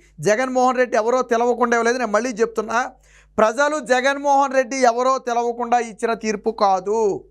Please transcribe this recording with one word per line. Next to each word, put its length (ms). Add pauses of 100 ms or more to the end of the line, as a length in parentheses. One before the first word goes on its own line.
(200)
జగన్మోహన్ 580
రెడ్డి 200
ఎవరో 240
తెలవకుండా 560
ఇవ్వలేదు, 200
నేను 140
మళ్ళీ 180
చెప్తున్నా, 640 (460)
ప్రజలు 420
జగన్మోహన్ 760
రెడ్డి 220
ఎవరో 420
తెలవకుండా 600
ఇచ్చిన 340
తీర్పు 360
కాదు. 800